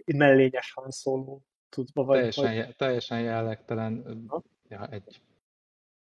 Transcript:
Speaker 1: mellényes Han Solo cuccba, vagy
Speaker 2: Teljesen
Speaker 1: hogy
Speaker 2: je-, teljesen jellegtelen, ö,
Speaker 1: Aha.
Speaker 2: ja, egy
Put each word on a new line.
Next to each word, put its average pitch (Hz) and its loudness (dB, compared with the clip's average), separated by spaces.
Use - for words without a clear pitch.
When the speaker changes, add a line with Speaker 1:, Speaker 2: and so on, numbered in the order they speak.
Speaker 1:
mellényes 135 6
Han 131 -12
Solo 135 -6
cuccba, 135 -4
vagy 135 4
Speaker 2:
Teljesen 127 2
Speaker 1:
hogy 110 0
Speaker 2:
je-, 117 -4
teljesen 120 -2
jellegtelen, 113 -4
ö, 139 -12
Speaker 1:
Aha. 151 -6
Speaker 2:
ja, 104 -12
egy - -16